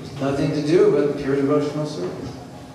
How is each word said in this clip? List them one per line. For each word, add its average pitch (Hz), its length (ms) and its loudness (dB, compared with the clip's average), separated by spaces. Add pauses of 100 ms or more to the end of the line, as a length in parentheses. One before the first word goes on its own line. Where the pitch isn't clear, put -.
"There's - 180 -12
nothing 139 320 0
to 151 80 -2
do 170 300 6
but 143 260 2
pure 135 200 -2
devotional 147 500 0
service." - 420 -8 (460)